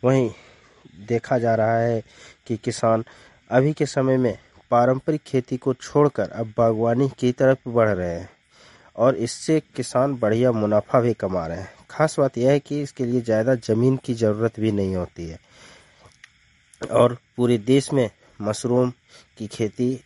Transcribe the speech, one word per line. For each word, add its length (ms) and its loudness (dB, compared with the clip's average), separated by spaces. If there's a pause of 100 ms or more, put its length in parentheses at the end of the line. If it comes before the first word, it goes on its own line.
वहीं 260 2 (760)
देखा 320 -2
जा 160 0
रहा 240 0
है 240 -2 (440)
कि 100 -4
किसान 480 0 (460)
अभी 220 2
के 140 -2
समय 300 0
में 200 0 (340)
पारंपरिक 520 2
खेती 340 -4
को 180 -2
छोड़कर 560 0
अब 280 -8
बागवानी 500 2 (100)
की 140 0
तरफ 360 2
बढ़ 200 2
रहे 220 -2
हैं 180 -10 (680)
और 200 2
इससे 420 -2 (180)
किसान 380 -2
बढ़िया 380 2
मुनाफा 480 2
भी 140 0
कमा 320 -4
रहे 120 -8
हैं। 140 -14 (180)
खास 280 -2
बात 200 0
यह 120 2
है 100 2
कि 220 -8
इसके 220 -6
लिए 160 0
ज़्यादा 360 0
ज़मीन 400 0
की 180 -6
ज़रूरत 460 0
भी 120 0
नहीं 220 -2
होती 340 -8
है 100 -16 (1400)
और 340 2 (200)
पूरे 240 2
देश 320 2
में 160 0 (320)
मशरूम 520 0 (460)
की 80 -10
खेती 420 -4 (180)